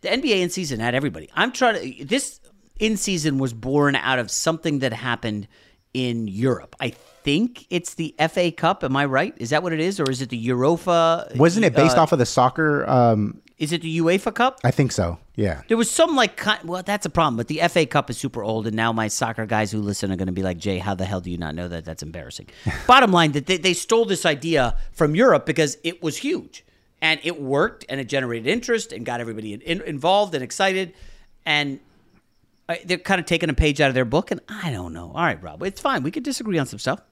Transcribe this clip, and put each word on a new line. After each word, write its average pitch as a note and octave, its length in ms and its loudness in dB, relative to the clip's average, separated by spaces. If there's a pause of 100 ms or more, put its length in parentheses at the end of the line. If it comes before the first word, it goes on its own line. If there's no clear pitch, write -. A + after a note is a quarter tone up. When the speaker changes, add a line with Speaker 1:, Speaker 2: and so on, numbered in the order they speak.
Speaker 1:
The F#3+ 100 -4
N B3 100 0
B C4+ 120 2
A F#3+ 80 2
in F3 80 0
season D3 300 -4
had A#2+ 160 0
everybody. G#2+ 400 -4
I'm A3 160 0
trying A#3 240 2
to, C#3 300 -10
this B3 340 -4 (400)
in A3 180 2
season D#3 400 0
was C3 160 0
born C#3 420 2
out C3 220 0
of A#2 140 -4
something D#3+ 480 -2
that B2+ 140 -2
happened A2+ 540 -4 (460)
in A#2+ 340 -2
Europe. A2+ 520 -2
I B2+ 100 -2
think - 800 -2
it's F3 240 -4
the D#3+ 240 -8
F D#3+ 180 2
A F3+ 140 2
Cup. E3 340 -2
Am C3+ 120 0
I C#3+ 100 2
right? C#3+ 320 0
Is A#2 140 -6
that D3+ 100 2
what F3+ 100 -2
it D#3+ 80 -2
is, F#3 200 -2
or C#3 100 0
is C3 140 -2
it A#2 60 -8
the B2+ 80 -6
Europa? E3 960 2
Speaker 2:
Wasn't E3+ 280 6
it D#3 120 4
based C#3 220 6
Speaker 1:
Uh, E3+ 40 8
Speaker 2:
off D#3 100 4
of E3 60 4
the B2 80 4
soccer, D3 640 2
um, A2+ 520 4 (160)
Speaker 1:
Is D#3 160 -2
it E3+ 80 -2
the E3 180 -4
uefa F#3 340 2
Cup? C4 300 0
Speaker 2:
I B2 80 4
think C3+ 220 2
so, E2+ 260 -2 (160)
yeah. G2 320 -2
Speaker 1:
There A3 80 4
was A3+ 160 2
some, E4 240 4
like, A#3 260 0
ki-, G#3+ 220 0
well, F3+ 180 -6
that's G3+ 240 -4
a E3+ 40 -4
problem, D3 260 2
but A2+ 140 -4
the D#3 100 -4
F E3 160 2
A E3 100 4
Cup - 240 0
is B2 80 -6
super B2 240 -6
old, A2 260 -2
and G#2+ 80 -4
now A2+ 180 0
my A2 160 -2
soccer A2+ 360 -4
guys G#2+ 240 0
who G#2+ 120 -4
listen G2+ 320 -4
are - 20 -2
gonna F#2 160 -2
be F#2 120 -4
like, F2+ 140 -2
"Jay, F#2+ 200 -4
how G2 180 -4
the F#2 80 -4
hell F#2 160 -4
do F2+ 100 -10
you F2 80 -6
not D#2+ 180 -8
know F2 120 -8
that? E2+ 160 -10
That's D#2+ 180 -12
embarrassing." D#2+ 460 -14 (180)
<laughs> - 220 -4
Bottom B3 240 8
line, E3 220 4
that C#3 140 -2
they, F#3 100 0
they F#3 160 2
stole A3+ 320 2
this G3 200 -2
idea D3 520 2 (160)
from D3+ 200 2
Europe G3 320 6
because D3+ 380 0
it E3+ 180 -6
was D#3 160 -4
huge, - 460 -6 (380)
and D#3+ 200 0
it D#3+ 200 -6
worked, C#3+ 480 -2
and C3+ 100 -6
it C3 80 -8
generated A#2+ 400 -4
interest, A3+ 460 -2
and A2+ 120 -10
got A#2+ 140 -4
everybody A2 320 -8
in, G#2+ 100 -12
in, E3+ 200 -4
involved E3+ 520 0
and C3+ 80 -2
excited, F#3+ 520 -2 (520)
and, D3 360 -2 (880)
uh, - 60 -2 (100)
they're F3 120 0
kinda F3+ 260 0
taking E3 260 0
a D3 40 0
page D3+ 280 2
out C#3 80 6
of C3 40 -2
their B2+ 120 2
book, C#3+ 260 0
and - 160 -4
I G3+ 240 -8
don't F2+ 220 -8
know. E2+ 200 -14
All E3+ 120 -2
right, F#2+ 180 -2
Rob, D#2 200 -12
it's - 180 -6
fine. C4 200 -2
We D3 100 -4
could C4+ 120 -8
disagree A3+ 340 -4
on C#3 80 0
some G2+ 140 -14
stuff. - 220 -4 (100)